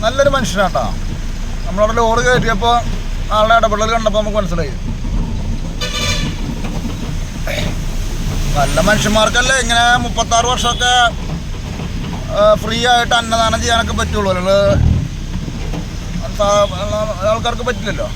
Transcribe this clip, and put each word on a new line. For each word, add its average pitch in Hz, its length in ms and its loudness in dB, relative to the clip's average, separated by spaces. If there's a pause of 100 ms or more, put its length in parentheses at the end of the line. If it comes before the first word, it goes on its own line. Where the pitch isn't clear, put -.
നല്ലൊരു 269 320 4
മനുഷ്യനാട്ടാ. 180 480 0 (800)
നമ്മളവിടെ 208 320 2
ലോറി 233 280 4
കയറ്റിയപ്പോ 233 440 2 (680)
ആളുടെ 220 200 4
ഇടപെടൽ 214 380 2
കണ്ടപ്പോ 214 240 2
നമുക്ക് 214 180 0
മനസ്സിലായി. 170 360 -2 (3750)
നല്ല 139 180 2 (100)
മനുഷ്യന്മാർക്കല്ലേ 220 760 2
ഇങ്ങനെ 233 200 2 (220)
മുപ്പത്താറ് 233 460 0
വർഷമൊക്കെ, 247 420 0 (1400)
ആ, - 20 0 (220)
ഫ്രീ 220 160 -2 (160)
ആയിട്ട് 233 260 2
അന്നദാനം 226 420 0
ചെയ്യാനൊക്കെ 233 380 0
പറ്റുള്ളൂ. 208 320 0
അല്ലാണ്ട് 180 180 -2 (1900)
സാ-, 202 320 4
ഉള്ള 208 640 -2
ആൾക്കാർക്ക് 233 360 -2
പറ്റില്ലല്ലോ. 196 460 -2